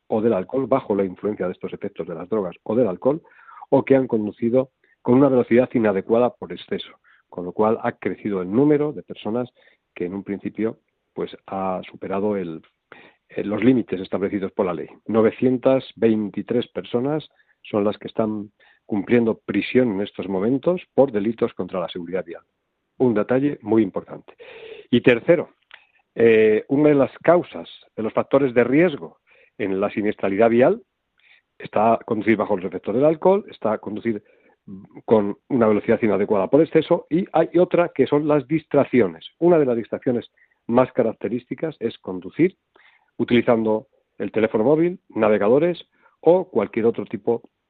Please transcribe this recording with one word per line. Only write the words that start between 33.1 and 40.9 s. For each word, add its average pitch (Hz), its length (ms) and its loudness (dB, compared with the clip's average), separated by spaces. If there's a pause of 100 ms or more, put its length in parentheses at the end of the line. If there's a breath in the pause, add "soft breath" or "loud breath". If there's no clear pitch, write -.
está 107 280 -6
conducir 104 440 -6 (840 soft breath)
con 101 320 2 (100)
una 117 200 2
velocidad 107 340 2
inadecuada 98 460 0
por 143 140 4
exceso, 165 480 0
y 180 220 0
hay 165 160 0 (100)
otra 175 380 2
que 127 120 2
son 147 200 0
las 143 200 0
distracciones. 127 800 0 (140)
Una 175 180 4
de 147 80 4
las 120 120 0
distracciones 120 520 -4 (380)
más 123 240 2